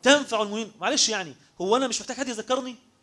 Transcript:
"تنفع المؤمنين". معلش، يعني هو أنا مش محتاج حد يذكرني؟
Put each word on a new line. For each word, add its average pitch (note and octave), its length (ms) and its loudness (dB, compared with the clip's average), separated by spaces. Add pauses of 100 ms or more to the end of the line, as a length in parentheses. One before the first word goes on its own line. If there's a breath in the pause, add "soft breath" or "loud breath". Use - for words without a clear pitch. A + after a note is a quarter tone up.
"تنفع A#3+ 400 4
المؤمنين". G#3 380 -6
معلش، A#3 280 2
يعني F#3 260 -6 (260 soft breath)
هو G3 160 2
أنا C4 120 2
مش - 120 -4
محتاج A#3+ 160 -10
حد B3+ 120 -4
يذكرني؟ B3 480 -4 (260)